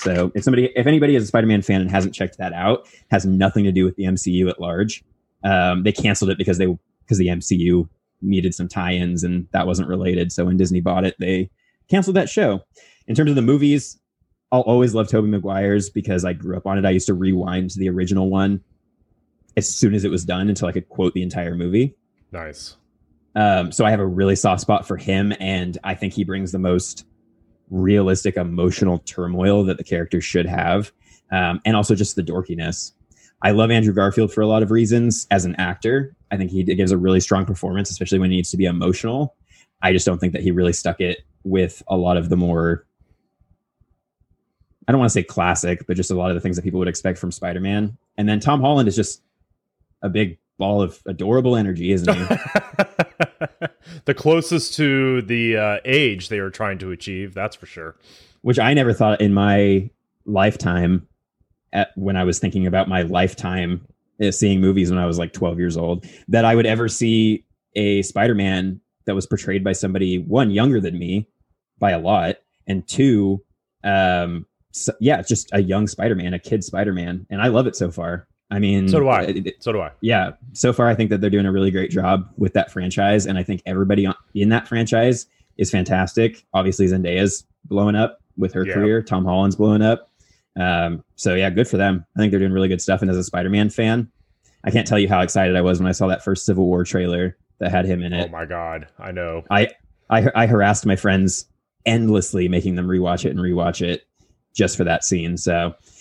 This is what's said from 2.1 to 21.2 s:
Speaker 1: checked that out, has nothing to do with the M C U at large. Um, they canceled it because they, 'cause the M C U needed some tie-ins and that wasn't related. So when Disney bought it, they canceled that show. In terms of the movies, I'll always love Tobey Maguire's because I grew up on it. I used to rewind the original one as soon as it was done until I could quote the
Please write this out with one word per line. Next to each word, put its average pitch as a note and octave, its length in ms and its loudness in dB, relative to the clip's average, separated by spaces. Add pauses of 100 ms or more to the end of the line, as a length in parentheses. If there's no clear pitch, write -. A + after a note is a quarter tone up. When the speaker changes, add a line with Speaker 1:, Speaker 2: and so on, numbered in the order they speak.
Speaker 1:
checked - 240 -6
that F2+ 160 -8
out, F#2+ 340 0 (220)
has F#2+ 160 2
nothing F#2+ 380 4
to F#2+ 80 2
do F#2 120 4
with F#2 120 0
the F#2+ 100 -4
M F#2 100 0
C F2+ 160 -4
U F#2 160 2
at F2 120 -4
large. F2 440 -4 (400)
Um, F2+ 380 2
they G#2 100 2
canceled G2 380 0
it F#2+ 80 -2
because F#2 200 0
they, F#2+ 80 2 (420)
'cause G#2+ 100 0
the F2+ 100 2
M F2 120 -4
C F#2+ 160 -2
U F2 320 2 (340)
needed F#2 320 0
some F2+ 140 -6
tie-ins F2+ 540 -2
and F2 300 -4
that F#2 140 0
wasn't F2+ 220 -2
related. F2+ 440 -2
So F2 140 -2
when F#2 100 0
Disney F2+ 240 0
bought F2+ 240 0
it, F#2 160 -2
they F#2 280 -2 (400)
canceled F#3 280 0
that F#3 120 0
show. A2+ 320 0 (460)
In A2 80 -4
terms D3 160 2
of C#3+ 60 2
the B2 60 2
movies, C#3+ 560 2 (520)
I'll B2+ 120 4
always A#2+ 320 4
love A2 140 0
Tobey A2 200 2
Maguire's G2+ 640 0
because F#2+ 340 -4
I F#2 80 -4
grew F2 240 -8
up F#2 100 -10
on G2 120 -2
it. G2 60 0
I F#2+ 60 4
used F#2 160 0
to G2 80 2
rewind F#2 600 -2
the F#2+ 120 -2
original F#2+ 400 0
one G2 320 0 (960)
as - 120 0
soon G#2 260 2
as G2+ 100 0
it F#2+ 60 -2
was F2 140 -4
done F#2 240 -2
until F#2 200 -2
I F2+ 40 -6
could F2+ 160 -6
quote F#2 260 -2
the F#2 80 -4